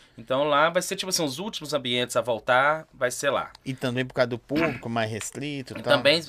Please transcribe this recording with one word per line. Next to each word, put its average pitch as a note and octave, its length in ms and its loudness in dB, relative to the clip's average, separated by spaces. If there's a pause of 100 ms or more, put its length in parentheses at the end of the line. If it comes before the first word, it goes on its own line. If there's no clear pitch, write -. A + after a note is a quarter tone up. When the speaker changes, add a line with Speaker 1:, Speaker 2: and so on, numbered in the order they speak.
(180)
Speaker 1:
Então C3 260 0
lá D3+ 260 4
vai F3 120 0
ser, F#3 140 -4
tipo F#3+ 140 -6
assim, F3+ 140 0
os C#3 160 -4
últimos F3 340 -8
ambientes B2 420 0
a A#2+ 60 2
voltar, C3 720 2
vai B2+ 160 -2
ser C#3 200 -4
lá. F#2+ 220 -2 (140)
Speaker 2:
E C3+ 80 -6
também B2+ 320 -2
por B2+ 80 -14
causa B2+ 160 2
do A#2+ 80 -4
público C#3 520 -2
mais A2+ 200 -2
restrito B2+ 680 -8
e A2 40 -12
Speaker 1:
E - 20 -12
Speaker 2:
tal? A#2+ 160 2
Speaker 1:
também C#3 320 4